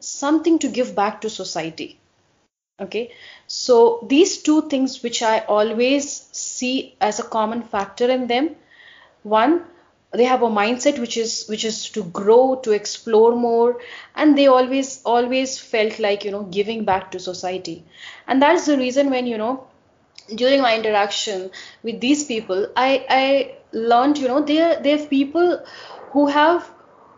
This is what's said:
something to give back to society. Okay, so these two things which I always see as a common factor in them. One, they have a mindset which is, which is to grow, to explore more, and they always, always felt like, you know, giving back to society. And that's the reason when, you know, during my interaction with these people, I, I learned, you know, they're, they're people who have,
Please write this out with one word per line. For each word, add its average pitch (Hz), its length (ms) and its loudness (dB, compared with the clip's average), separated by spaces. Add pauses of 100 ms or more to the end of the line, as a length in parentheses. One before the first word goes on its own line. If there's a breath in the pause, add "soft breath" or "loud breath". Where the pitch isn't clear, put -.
something 311 600 0
to 277 80 -2
give 208 260 -4
back 214 260 -2
to 220 80 -6
society. 165 720 -10 (800)
Okay, 202 300 -8 (360 loud breath)
so 233 640 2
these 302 300 4
two 302 320 2
things 262 320 -2
which 233 200 -6
I 220 180 2
always 233 680 0 (240)
see - 680 -8
as 214 220 -2
a - 160 -10
common 226 260 -4
factor 220 460 -4
in 254 180 0
them. 247 300 -2 (640 soft breath)
One, 226 420 2 (500 loud breath)
they 226 100 4
have 254 180 2
a 240 60 2
mindset 240 500 0
which 233 180 -6
is, 226 320 -6
which 214 160 -6
is 220 260 -8
to 214 120 -8
grow, 226 640 4
to 220 80 2
explore 220 640 2
more, 240 460 0 (340 loud breath)
and 294 220 4
they 277 100 6
always, 262 600 2
always 247 520 0
felt 220 400 -2
like, 202 280 -2
you 202 40 -6
know, 202 120 -6
giving 202 420 -4
back 190 280 -2
to 185 60 -10
society. 180 640 -10 (440 loud breath)
And 269 160 2
that's 320 240 4
the 294 100 2
reason 262 320 0
when, 254 180 -2
you 226 120 -4
know, 247 260 -4 (720)
during 262 260 2
my 233 160 2
interaction 208 720 -2 (320 loud breath)
with 208 200 -8
these 294 220 0
people, 214 420 -4 (100)
I, 262 320 2
I 269 460 2 (180)
learned, 240 460 2
you 262 100 -2
know, 277 140 0
they're, 311 400 2
they're 294 240 0
people 294 580 0 (460 loud breath)
who 285 160 2
have, 302 440 2 (480)